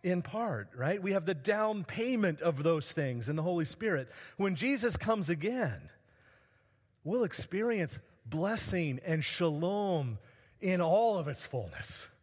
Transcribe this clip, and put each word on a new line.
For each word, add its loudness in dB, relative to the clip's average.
In 2
part, -4
right? 0
We 0
have 2
the 0
down 0
payment 0
of 2
those 2
things -2
in 0
the 0
Holy 0
Spirit. -2
When 2
Jesus 0
comes 0
again, -2
we'll 0
experience -2
blessing 0
and 0
shalom 0
in 2
all 4
of -2
its -8
fullness -8